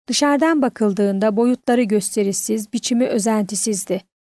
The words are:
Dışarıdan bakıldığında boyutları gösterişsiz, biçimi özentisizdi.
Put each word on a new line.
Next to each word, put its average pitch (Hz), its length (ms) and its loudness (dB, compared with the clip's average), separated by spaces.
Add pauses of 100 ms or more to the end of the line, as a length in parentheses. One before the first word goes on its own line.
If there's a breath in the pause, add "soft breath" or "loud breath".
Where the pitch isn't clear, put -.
Dışarıdan 294 520 2
bakıldığında 208 760 0
boyutları 247 460 2
gösterişsiz, 208 880 -2
biçimi 240 340 0
özentisizdi. 208 920 -2 (320)